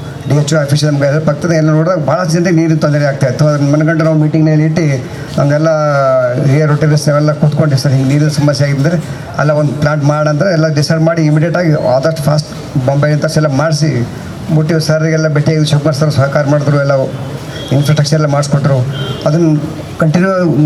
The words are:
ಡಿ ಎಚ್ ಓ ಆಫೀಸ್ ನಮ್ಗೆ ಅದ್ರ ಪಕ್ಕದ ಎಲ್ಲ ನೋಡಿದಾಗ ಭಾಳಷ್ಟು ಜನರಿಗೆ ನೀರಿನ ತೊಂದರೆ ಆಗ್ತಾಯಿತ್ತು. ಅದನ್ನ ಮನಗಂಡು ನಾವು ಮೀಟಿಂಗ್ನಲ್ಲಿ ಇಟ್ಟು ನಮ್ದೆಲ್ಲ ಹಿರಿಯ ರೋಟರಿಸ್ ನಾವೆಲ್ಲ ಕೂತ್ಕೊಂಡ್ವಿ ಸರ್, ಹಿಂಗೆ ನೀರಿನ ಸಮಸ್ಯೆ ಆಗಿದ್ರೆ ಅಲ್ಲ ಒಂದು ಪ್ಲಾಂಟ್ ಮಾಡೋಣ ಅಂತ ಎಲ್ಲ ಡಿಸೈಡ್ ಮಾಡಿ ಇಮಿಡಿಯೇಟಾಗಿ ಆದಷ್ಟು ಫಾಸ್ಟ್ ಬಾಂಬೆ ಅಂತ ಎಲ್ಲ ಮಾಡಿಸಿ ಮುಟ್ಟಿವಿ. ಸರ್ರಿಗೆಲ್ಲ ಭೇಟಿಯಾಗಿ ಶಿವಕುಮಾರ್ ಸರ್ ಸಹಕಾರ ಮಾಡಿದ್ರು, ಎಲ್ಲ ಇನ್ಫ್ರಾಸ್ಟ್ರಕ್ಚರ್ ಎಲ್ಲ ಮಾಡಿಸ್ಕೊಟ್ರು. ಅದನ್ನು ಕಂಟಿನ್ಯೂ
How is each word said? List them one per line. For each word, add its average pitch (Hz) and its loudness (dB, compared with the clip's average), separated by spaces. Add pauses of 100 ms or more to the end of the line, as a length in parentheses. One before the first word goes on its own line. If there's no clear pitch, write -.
(280)
ಡಿ 131 0
ಎಚ್ 147 2
ಓ 160 2
ಆಫೀಸ್ 147 0
ನಮ್ಗೆ 143 0
ಅದ್ರ 143 0
ಪಕ್ಕದ 151 -2
ಎಲ್ಲ 156 2
ನೋಡಿದಾಗ 160 2
ಭಾಳಷ್ಟು 160 -2
ಜನರಿಗೆ 175 2
ನೀರಿನ 160 2
ತೊಂದರೆ 147 0
ಆಗ್ತಾಯಿತ್ತು. 139 0
ಅದನ್ನ 143 2
ಮನಗಂಡು 156 2
ನಾವು 156 2
ಮೀಟಿಂಗ್ನಲ್ಲಿ 156 2
ಇಟ್ಟು 160 0 (540)
ನಮ್ದೆಲ್ಲ 147 0 (760)
ಹಿರಿಯ 147 2
ರೋಟರಿಸ್ 151 0
ನಾವೆಲ್ಲ 151 2
ಕೂತ್ಕೊಂಡ್ವಿ 147 0
ಸರ್, 139 -2
ಹಿಂಗೆ 131 2
ನೀರಿನ 147 2
ಸಮಸ್ಯೆ 147 0
ಆಗಿದ್ರೆ 143 0 (400)
ಅಲ್ಲ 147 0
ಒಂದು 147 0
ಪ್ಲಾಂಟ್ 147 0
ಮಾಡೋಣ 151 0
ಅಂತ 147 0
ಎಲ್ಲ 156 2
ಡಿಸೈಡ್ 156 0
ಮಾಡಿ 165 2
ಇಮಿಡಿಯೇಟಾಗಿ 156 2 (240)
ಆದಷ್ಟು 156 -2
ಫಾಸ್ಟ್ 151 0 (380)
ಬಾಂಬೆ 143 2
ಅಂತ 147 0 (120)
ಎಲ್ಲ 156 2
ಮಾಡಿಸಿ 143 0 (420)
ಮುಟ್ಟಿವಿ. 156 2
ಸರ್ರಿಗೆಲ್ಲ 156 0
ಭೇಟಿಯಾಗಿ 151 0
ಶಿವಕುಮಾರ್ 147 0
ಸರ್ 151 0
ಸಹಕಾರ - 0
ಮಾಡಿದ್ರು, 143 0
ಎಲ್ಲ 139 0 (800)
ಇನ್ಫ್ರಾಸ್ಟ್ರಕ್ಚರ್ 147 2
ಎಲ್ಲ 156 2
ಮಾಡಿಸ್ಕೊಟ್ರು. 143 0 (480)
ಅದನ್ನು 156 2 (360)
ಕಂಟಿನ್ಯೂ 180 2 (220)